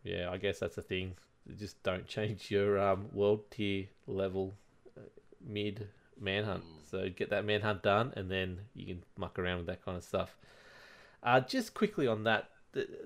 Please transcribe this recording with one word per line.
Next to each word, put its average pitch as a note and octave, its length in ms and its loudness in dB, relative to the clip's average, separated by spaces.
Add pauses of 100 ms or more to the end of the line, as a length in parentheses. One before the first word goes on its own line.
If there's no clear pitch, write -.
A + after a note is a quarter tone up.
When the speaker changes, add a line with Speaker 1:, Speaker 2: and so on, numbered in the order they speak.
Speaker 1:
yeah, F2+ 280 -4
I F#2 60 -4
guess F#2+ 220 0
that's - 200 -4
a - 20 -6
thing. F#2 340 -4 (420)
Just G2+ 260 -12
don't F#2+ 240 -2
change G#2+ 440 -4
your, G2+ 280 4
um, G2 340 2
world G#2 380 4
tier G2 360 -2 (200)
level, F#2+ 480 -2 (420)
uh, - 40 -18 (380)
mid G#2 480 -4 (320)
Manhunt. G2 460 0
Speaker 2:
Mm. D#2+ 240 -20
Speaker 1:
So F#2+ 200 -2
get F#2+ 200 -2
that G2+ 160 2
Manhunt G#2 360 2
done, A2 360 4
and F#2+ 120 -4
then F#2 320 -2 (120)
you G2 140 -12
can F2+ 160 -8 (120)
muck F2 240 -6
around F2+ 200 0
with E2+ 80 -6
that F2+ 180 -6
kind F#2 120 -4
of F2 60 -8
stuff. F2+ 320 -2 (880)
Uh, B2+ 160 8
just A#3 340 -4
quickly D#3 340 2
on A2 180 2
that, A2 240 4 (240)
th-, - 160 -2 (160)